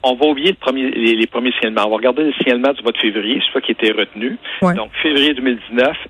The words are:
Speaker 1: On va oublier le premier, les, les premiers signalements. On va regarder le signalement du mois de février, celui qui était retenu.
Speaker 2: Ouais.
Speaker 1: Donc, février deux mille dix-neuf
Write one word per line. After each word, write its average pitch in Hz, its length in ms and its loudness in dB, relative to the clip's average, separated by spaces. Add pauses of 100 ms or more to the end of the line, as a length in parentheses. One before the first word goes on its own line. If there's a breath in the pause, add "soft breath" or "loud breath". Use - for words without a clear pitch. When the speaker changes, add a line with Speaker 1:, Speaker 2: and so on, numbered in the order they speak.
Speaker 1:
On 127 140 2
va 143 100 2
oublier 151 240 2
le 196 60 -2
premier, 131 340 -2
les, 117 240 2
les 113 120 2
premiers 120 260 -2
signalements. 110 340 0
On 107 60 0
va 110 40 0
regarder 127 280 0
le 143 100 0
signalement 127 400 2
du - 80 -12
mois 117 100 0
de - 60 -6
février, 110 500 -2
celui - 160 -2
qui - 80 -2
était 110 180 0
retenu. 107 460 -4 (240 loud breath)
Speaker 2:
Ouais. 180 140 2
Speaker 1:
Donc, 110 160 -6 (120)
février 147 300 2
deux 127 80 -4
mille 127 180 0 (120)
dix-neuf 127 260 2 (140)